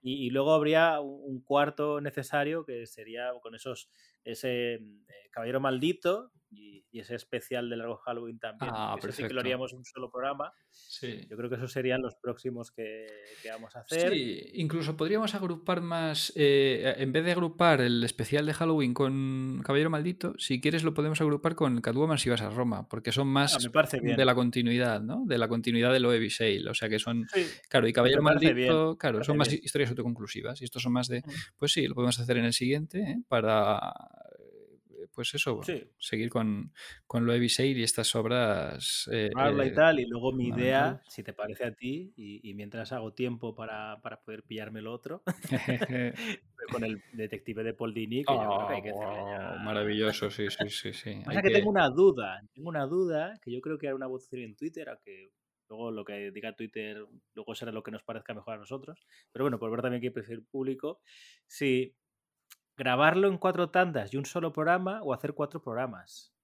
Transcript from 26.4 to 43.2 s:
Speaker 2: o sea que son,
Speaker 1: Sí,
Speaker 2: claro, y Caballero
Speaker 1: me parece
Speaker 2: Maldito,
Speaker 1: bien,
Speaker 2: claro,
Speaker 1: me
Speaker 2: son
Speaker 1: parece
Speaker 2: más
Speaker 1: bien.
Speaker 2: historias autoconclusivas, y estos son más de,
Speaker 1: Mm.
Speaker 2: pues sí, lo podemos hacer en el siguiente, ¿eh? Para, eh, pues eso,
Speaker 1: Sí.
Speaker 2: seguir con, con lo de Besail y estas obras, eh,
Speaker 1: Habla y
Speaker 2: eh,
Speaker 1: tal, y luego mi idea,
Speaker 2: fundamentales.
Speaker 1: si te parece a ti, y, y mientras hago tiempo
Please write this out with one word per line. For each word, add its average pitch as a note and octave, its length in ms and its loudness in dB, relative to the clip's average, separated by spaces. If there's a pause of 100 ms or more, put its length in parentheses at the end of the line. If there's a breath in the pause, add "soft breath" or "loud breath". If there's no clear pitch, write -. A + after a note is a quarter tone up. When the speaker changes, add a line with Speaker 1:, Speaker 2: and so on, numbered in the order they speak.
Speaker 2:
o A2 60 -4
sea A2+ 160 -2
que G#2+ 100 2
son, A#2 340 -2
Speaker 1:
Sí, F3+ 260 0 (100)
Speaker 2:
claro, A#2+ 180 6
y A#2 60 2
Caballero B2+ 280 6
Speaker 1:
me D3 60 6
parece D3+ 200 6
Speaker 2:
Maldito, B2+ 80 6
Speaker 1:
bien, D#3 420 4
Speaker 2:
claro, B2 220 0
Speaker 1:
me A#2 60 -2
Speaker 2:
son D3 80 2
Speaker 1:
parece D3 60 4
Speaker 2:
más C3+ 100 4
Speaker 1:
bien. D3+ 160 -2
Speaker 2:
historias C#3 240 0
autoconclusivas, A#2 720 -6
y - 20 -10
estos B2 200 -10
son B2 100 0
más B2 140 2
de, B2 180 -4
Speaker 1:
Mm. D3 60 -10 (260 loud breath)
Speaker 2:
pues C#3+ 160 0
sí, E3 140 2
lo - 80 -4
podemos B2 240 2
hacer A#2+ 180 2
en A#2 80 4
el A#2 80 2
siguiente, D3 480 0
¿eh? - 160 -2 (100)
Para, G#2+ 640 4 (460)
eh, - 760 -20
pues - 200 -4
eso, A#2+ 300 0
Speaker 1:
Sí. D#3 340 -4
Speaker 2:
seguir A2+ 320 -2
con, G#2+ 440 0 (340 loud breath)
con A#2 180 2
lo A#2 60 4
de A#2+ 80 6
Besail B2+ 380 4
y A#2 60 2
estas A2+ 320 0
obras, G#2+ 1000 0
eh, G#2+ 200 0
Speaker 1:
Habla C#3+ 320 2
y C3 40 2
Speaker 2:
eh, - 40 -6
Speaker 1:
tal, D#3 260 8
y B2 60 0
luego A#2+ 280 -2
mi B2 140 0
idea, B2 340 4
Speaker 2:
fundamentales. - 320 -2
Speaker 1:
si G#2+ 100 -12
te - 100 -12
parece G#2 320 -6
a A#2 80 -4
ti, D3+ 440 -8
y, G#2 320 -14
y G2 40 -12
mientras G#2 380 -10
hago A2 220 -8
tiempo A#2+ 420 -4